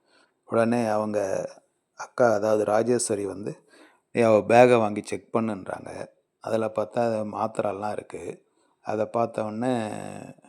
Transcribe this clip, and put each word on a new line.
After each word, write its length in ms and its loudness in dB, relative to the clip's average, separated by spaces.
உடனே 400 2
அவங்க 640 -2
அக்கா, 380 2
அதாவது 300 2
ராஜேஸ்வரி 600 0
வந்து, 380 -10
"நீ 100 0
அவ 160 6
பேக்கை 400 8
வாங்கி 280 0
செக் 320 -6
பண்ணுன்றாங்க." 720 -6
அதுல 360 -2
பார்த்தா 180 -4
அது 320 0
மாத்திரைலாம் 680 -4
இருக்கு. 520 -12
அதை 240 -2
பார்த்த 380 -2
உடனே 460 -2